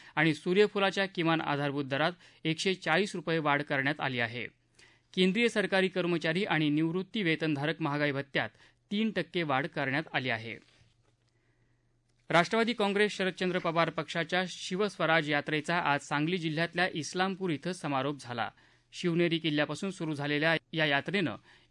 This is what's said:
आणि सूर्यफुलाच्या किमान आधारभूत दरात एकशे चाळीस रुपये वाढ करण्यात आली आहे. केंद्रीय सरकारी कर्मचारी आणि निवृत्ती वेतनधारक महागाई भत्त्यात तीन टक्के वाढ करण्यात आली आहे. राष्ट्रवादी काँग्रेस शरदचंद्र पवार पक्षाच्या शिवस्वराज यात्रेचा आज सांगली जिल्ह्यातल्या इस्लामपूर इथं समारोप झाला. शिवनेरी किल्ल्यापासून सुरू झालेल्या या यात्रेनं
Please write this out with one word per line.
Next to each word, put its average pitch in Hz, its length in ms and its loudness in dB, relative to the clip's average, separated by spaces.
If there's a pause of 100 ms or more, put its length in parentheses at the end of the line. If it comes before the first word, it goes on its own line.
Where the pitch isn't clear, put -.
(160)
आणि 156 180 4
सूर्यफुलाच्या 196 720 2
किमान 165 340 0
आधारभूत 143 440 -2
दरात 139 280 0 (320)
एकशे 160 300 0
चाळीस 180 400 0
रुपये 170 240 -2
वाढ 147 240 2
करण्यात 143 380 0
आली 131 200 -2
आहे. 117 260 -4 (680)
केंद्रीय 190 340 4
सरकारी 190 400 2
कर्मचारी 170 560 0
आणि 156 260 2
निवृत्ती 165 520 0
वेतनधारक 160 600 0
महागाई 147 300 0
भत्त्यात 135 360 -4 (420)
तीन 214 200 0
टक्के 175 320 -4
वाढ 143 240 0
करण्यात 143 360 -2 (100)
आली 131 180 0
आहे. 113 260 -4 (1700)
राष्ट्रवादी 220 420 4
काँग्रेस 202 400 2
शरदचंद्र 185 460 -2
पवार 165 320 0
पक्षाच्या 165 580 -2
शिवस्वराज 165 800 0
यात्रेचा 151 480 0
आज 143 220 2
सांगली 156 380 -2
जिल्ह्यातल्या 165 560 -2
इस्लामपूर 185 560 -2
इथं 156 220 -4
समारोप 139 480 -2
झाला. 117 300 -6 (420)
शिवनेरी 170 460 0
किल्ल्यापासून 151 520 -2
सुरू 156 240 -6
झालेल्या 147 420 0 (160)
या 160 140 0
यात्रेनं 143 500 0 (340)